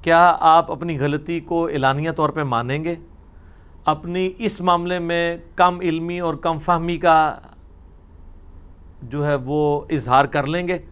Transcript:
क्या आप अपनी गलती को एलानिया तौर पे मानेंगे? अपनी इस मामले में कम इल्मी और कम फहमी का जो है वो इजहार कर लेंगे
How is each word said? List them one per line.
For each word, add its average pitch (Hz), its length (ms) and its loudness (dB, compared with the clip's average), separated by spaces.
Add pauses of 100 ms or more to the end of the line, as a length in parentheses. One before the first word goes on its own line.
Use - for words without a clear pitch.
क्या 165 160 4
आप 165 520 6
अपनी 160 240 -6
गलती 151 460 -4
को 165 280 -2
एलानिया 139 440 -2
तौर 156 180 0
पे 156 140 -6
मानेंगे? 139 520 -4 (880)
अपनी 170 380 -2
इस 196 360 -4
मामले 175 380 0
में 170 420 -2 (160)
कम 180 260 4
इल्मी 170 380 -2
और 165 160 -2
कम 165 220 -4
फहमी 170 380 -2
का 160 200 4 (1900)
जो 143 180 -6
है 147 140 0
वो 147 540 -2
इजहार 135 360 2
कर 143 200 -2
लेंगे 175 340 -4 (100)